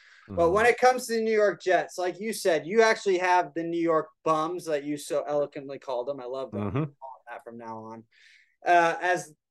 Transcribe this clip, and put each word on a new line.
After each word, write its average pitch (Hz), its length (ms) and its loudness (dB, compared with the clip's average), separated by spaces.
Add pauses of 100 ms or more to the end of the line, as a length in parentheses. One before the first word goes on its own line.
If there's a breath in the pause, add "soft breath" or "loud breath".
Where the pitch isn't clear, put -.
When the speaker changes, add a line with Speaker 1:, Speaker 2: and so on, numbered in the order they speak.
(280 soft breath)
Speaker 1:
But 101 60 -12 (100)
Speaker 2:
Mm-hmm. 170 80 4
Speaker 1:
when 214 140 4
it 233 120 6
comes 254 280 4
to 226 80 -4
the 226 80 0
New 220 100 0
York 208 300 2
Jets, 165 340 0
like 180 240 -4
you 220 140 -6
said, 156 320 0
you 220 160 6
actually 214 340 4
have 180 380 2
the 165 80 -4
New 170 180 -4
York 160 280 2 (160)
Bums 160 420 -2
that 147 180 -2
you 147 140 -6
so 170 280 -4
eloquently 143 520 -4
called 123 280 -6
them. 139 140 -6
I 123 60 -12
love 131 240 -8
that. 104 80 -8
Speaker 2:
Mm-hmm. 104 180 -4
Speaker 1:
I'm 156 80 -2 (160)
calling - 300 -18
that 117 140 -16
from 117 120 -16
now 113 280 -12
on. 113 200 -16 (600 soft breath)
Uh, 170 340 4
as 175 320 -2 (180)